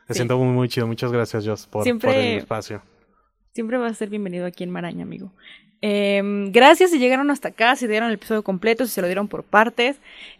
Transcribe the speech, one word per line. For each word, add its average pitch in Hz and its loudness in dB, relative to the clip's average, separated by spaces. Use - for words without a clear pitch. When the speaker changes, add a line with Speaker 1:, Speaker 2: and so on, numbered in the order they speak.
Speaker 1:
Me 117 -4
Speaker 2:
Sí. - -6
Speaker 1:
siento 123 0
muy, 127 2
muy 123 0
chido. 120 -2
Muchas 113 -4
gracias, 113 -2
Joss, 107 -6
por, 107 -4
Speaker 2:
Siempre 240 0
Speaker 1:
por 269 2
el 240 -2
espacio. 110 -8
Speaker 2:
siempre 233 -4
vas 233 -4
a - -8
ser 214 -8
bienvenido 185 -6
aquí 180 -8
en 180 -8
Maraña, 175 -8
amigo. 185 -14
Em, 202 0
gracias 320 8
si 330 2
llegaron 262 2
hasta - -4
acá, 240 2
si 240 -4
dieron 220 0
el 214 -2
episodio 214 -4
completo, 220 -2
si 220 -4
se - -6
lo 180 0
dieron 190 -2
por - -10
partes. 233 2